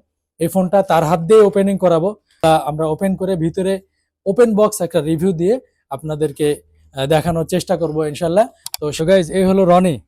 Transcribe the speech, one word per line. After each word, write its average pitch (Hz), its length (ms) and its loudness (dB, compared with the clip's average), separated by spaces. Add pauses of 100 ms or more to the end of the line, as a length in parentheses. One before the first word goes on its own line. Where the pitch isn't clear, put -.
(380)
এই 165 100 -2
ফোনটা 185 340 0
তার 165 220 0
হাত 165 160 0
দিয়ে 208 200 6
ওপেনিং 196 380 2
করাবো। 175 380 0 (260)
তা 160 140 4
আমরা 151 300 -4
ওপেন 180 300 -2
করে 190 200 -4
ভিতরে 185 440 -2 (460)
ওপেন 220 280 2
বক্স 208 260 0
একটা 170 200 -2
রিভিউ 165 320 0
দিয়ে 180 280 -2 (300)
আপনাদেরকে, 147 720 -4 (300)
আহ, 135 140 -6
দেখানোর 160 400 0
চেষ্টা 180 300 -2
করব 156 300 -4
ইনশাল্লাহ। 175 420 0 (320)
তো 151 100 -6
so 160 140 -6
guys, 175 280 2
এই 190 120 0
হলো 190 200 2
রনি, 175 440 2